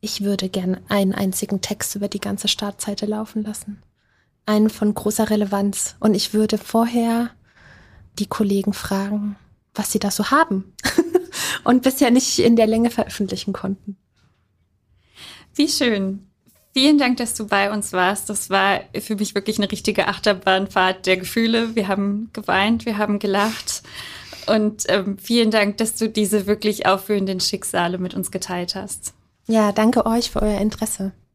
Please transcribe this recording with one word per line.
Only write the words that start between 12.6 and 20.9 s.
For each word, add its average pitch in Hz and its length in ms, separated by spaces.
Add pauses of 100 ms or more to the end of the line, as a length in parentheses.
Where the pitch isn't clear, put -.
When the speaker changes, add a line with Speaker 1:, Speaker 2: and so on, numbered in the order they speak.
Speaker 1:
Länge 226 220
veröffentlichen 196 640
konnten. 190 440 (1600)
Speaker 2:
Wie 294 140
schön. 202 580 (460)
Vielen 285 240
Dank, 254 200
dass 233 180
du 214 120
bei 202 240
uns 208 220
warst. 185 360
Das 165 200
war 196 320 (180)
für 214 160
mich 202 200
wirklich 208 240
eine 202 120
richtige 202 360
Achterbahnfahrt 190 960